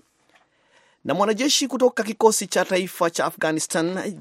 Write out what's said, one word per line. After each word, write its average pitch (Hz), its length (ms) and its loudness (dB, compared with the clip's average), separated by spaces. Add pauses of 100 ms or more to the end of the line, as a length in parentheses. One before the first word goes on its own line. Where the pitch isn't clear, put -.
(1040)
Na 135 100 -2
mwanajeshi 220 540 0
kutoka 247 360 0
kikosi 214 440 2
cha 185 180 0
taifa 180 440 0
cha 147 160 -2
Afghanistan 165 960 -2